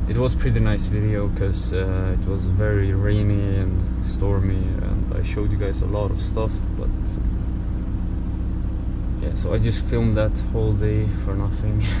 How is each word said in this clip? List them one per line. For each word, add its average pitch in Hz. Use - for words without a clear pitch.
it 101
was 123
pretty 117
nice 107
video 104
cause, 95
uh, 92
it 92
was 95
very 98
rainy 101
and 95
stormy, 95
and -
I -
showed 104
you -
guys 101
a -
lot 104
of -
stuff, 110
but -
yeah, -
so -
I 113
just 110
filmed 113
that 107
whole 110
day 107
for 98
nothing. 104
<laughs> -